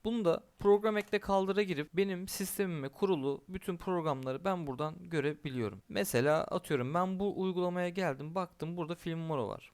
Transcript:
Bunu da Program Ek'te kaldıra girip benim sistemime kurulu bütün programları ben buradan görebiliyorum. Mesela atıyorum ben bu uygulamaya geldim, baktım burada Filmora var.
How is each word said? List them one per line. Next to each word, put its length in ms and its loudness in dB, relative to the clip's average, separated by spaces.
Bunu 200 0
da 200 2
Program 380 6
Ek'te 220 0
kaldıra 440 2
girip 340 -2
benim 320 0
sistemime 600 -2
kurulu 600 0
bütün 280 -6
programları 680 -2
ben 220 0
buradan 340 -4
görebiliyorum. 880 -2
Mesela 560 2
atıyorum 500 -2
ben 240 0
bu 220 0
uygulamaya 480 0
geldim, 460 -2
baktım 420 -6
burada 180 -4
Filmora 540 -2
var. 260 -8